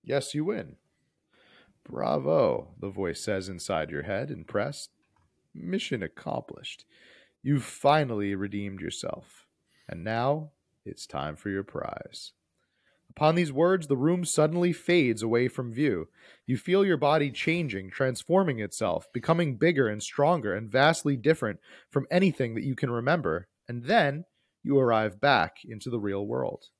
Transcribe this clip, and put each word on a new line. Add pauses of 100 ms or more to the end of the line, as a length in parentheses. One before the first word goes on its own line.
"Yes,
you
win." (1040)
"Bravo,"
the
voice
says
inside
your
head,
impressed. (640)
"Mission
accomplished. (560)
You've
finally
redeemed
yourself. (400)
And
now (340)
it's
time
for
your
prize." (800)
Upon
these
words,
the
room
suddenly
fades
away
from
view. (380)
You
feel
your
body
changing,
transforming
itself,
becoming
bigger
and
stronger
and
vastly
different (300)
from
anything
that
you
can
remember. (200)
And
then (360)
you
arrive
back
into
the
real
world.